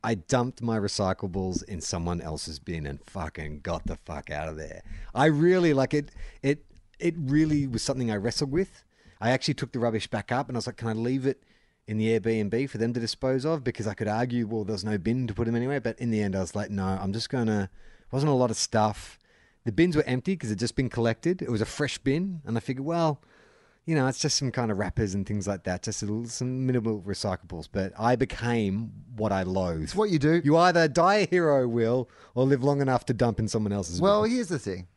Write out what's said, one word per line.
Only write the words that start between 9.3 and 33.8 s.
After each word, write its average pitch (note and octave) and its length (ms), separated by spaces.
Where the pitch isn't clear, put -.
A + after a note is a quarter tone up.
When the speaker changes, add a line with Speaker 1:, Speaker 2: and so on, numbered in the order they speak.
Speaker 1:
actually C3 240
took - 180
the A#2+ 80
rubbish A2+ 260
back - 240
up B2 180
and B2 80
I - 20
was A2 80
like, - 100
"Can A#2 120
I A2 40
leave B2+ 340
it C3+ 160
in A2 100
the A2+ 200
Airbnb A2+ 520
for - 80
them A#2 140
to A#2+ 80
dispose C3 440
of?" D#3 200
Because A2+ 240
I G2 60
could A2 140
argue, A#2+ 380
"Well, A2 180
there's G2 200
no G#2+ 140
bin A#2 280
to G#2 80
put A2+ 140
'em A#2 80
anywhere." B2+ 240
But A2+ 180
in A#2+ 140
the G#2+ 100
end, G2 140
I F#2+ 40
was F#2 140
like, G#2 160
"No, G2 160
I'm F#2+ 260
just A2+ 160
gonna," A2 400
wasn't C#3 180
a C#3 60
lot B2 160
of - 40
stuff. - 640
The A#2 80
bins E3 240
were D3+ 80
empty B2+ 320
'cause A2+ 140
it'd G2+ 100
just A#2 160
been B2+ 120
collected. A#2+ 540
It B2 80
was A2 100
a A#2 60
fresh - 320
bin. E3+ 460
And A2+ 120
I B2 40
figured, C3+ 260
"Well, D#3+ 340
you D#3+ 120
know, C3 100
it's C3 140
just D#3 180
some C3 140
kind A#2 180
of G2 80
wrappers G2 360
and G2 120
things G2+ 220
like G2 160
that, F2+ 180
just - 200
a G#2+ 40
little, A2 200
some B2+ 400
minimal A2+ 360
recyclables." F2+ 680
But F#2+ 280
I A#2 160
became A2+ 760
what G#2+ 160
I F#2+ 100
loathe. F2+ 400
Speaker 2:
It's D2+ 140
what G#3+ 140
you E3 100
do. D#3+ 240
Speaker 1:
You D3 140
either F3 300
die E3+ 280
a G#3 100
hero, D3+ 400
Will, A#2 420
or B2+ 100
live C3+ 160
long C#3+ 180
enough C3 260
to B2+ 80
dump A2+ 260
in A2 80
someone G#2 240
else's F2+ 280